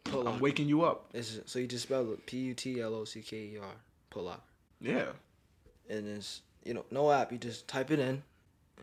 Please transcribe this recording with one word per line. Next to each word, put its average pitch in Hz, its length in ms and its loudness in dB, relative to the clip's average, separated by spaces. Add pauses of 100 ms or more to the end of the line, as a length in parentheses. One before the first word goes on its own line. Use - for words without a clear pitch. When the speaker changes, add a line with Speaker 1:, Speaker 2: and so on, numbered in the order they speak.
Speaker 1:
Put 139 160 0
Speaker 2:
I'm 123 60 2
Speaker 1:
Locker. 120 140 0
Speaker 2:
waking 143 300 4
you 151 140 8
up. - 300 2
Speaker 1:
Is 113 240 -6
it, - 120 -12
so - 80 -6
you 127 100 0
just 120 160 -4
spelled 131 280 2
it - 160 -6
P 123 100 -6
U 131 160 -2
T 127 260 -4
L 113 140 -2
O 110 120 -4
C 110 180 -10
K - 140 -8
E 107 220 -10
R, 101 60 -8 (460)
Put - 120 -6
Locker. - 180 -6 (380)
Speaker 2:
Yeah. 139 260 0 (840)
Speaker 1:
And 107 180 -4
it's, 104 340 -8 (220)
you 113 120 -4
know, 101 160 -6
no 143 200 6
app. 135 200 4
You 123 80 -4
just 113 280 -8
type 131 220 -2
it 151 100 4
in, 135 220 0 (600)